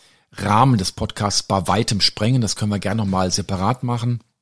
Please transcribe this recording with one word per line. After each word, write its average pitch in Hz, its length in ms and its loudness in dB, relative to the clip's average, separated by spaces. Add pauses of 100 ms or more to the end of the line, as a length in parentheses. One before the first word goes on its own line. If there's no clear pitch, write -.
(340)
Rahmen 110 440 4
des 95 140 -2
Podcasts - 520 -4
bei 95 240 0
weitem 101 340 0
sprengen. 120 400 2
Das 107 160 -2
können 104 140 -2
wir 101 80 -2
gerne 101 220 -2
nochmal 95 300 0
separat 98 520 -2
machen. 120 360 -2 (220)